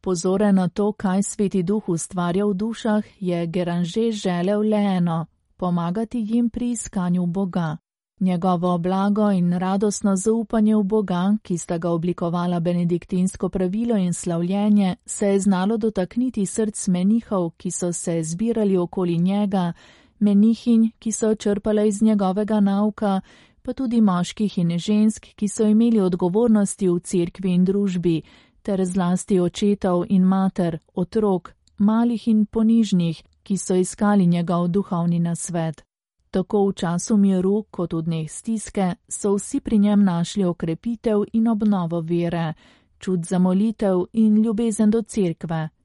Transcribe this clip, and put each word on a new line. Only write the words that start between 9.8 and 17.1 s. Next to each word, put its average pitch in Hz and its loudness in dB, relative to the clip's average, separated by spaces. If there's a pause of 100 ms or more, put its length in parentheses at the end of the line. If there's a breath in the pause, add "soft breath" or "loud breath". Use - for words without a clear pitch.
zaupanje 220 2
v 214 2
Boga, 196 0
ki 175 -4
sta 170 -4
ga 170 -2
oblikovala 175 -2
benediktinsko 175 -2
pravilo 208 -2
in 180 0
slavljenje, 190 0 (100)
se - -2
je 196 4
znalo 196 0
dotakniti 214 -2
src - -4
menihov, 185 0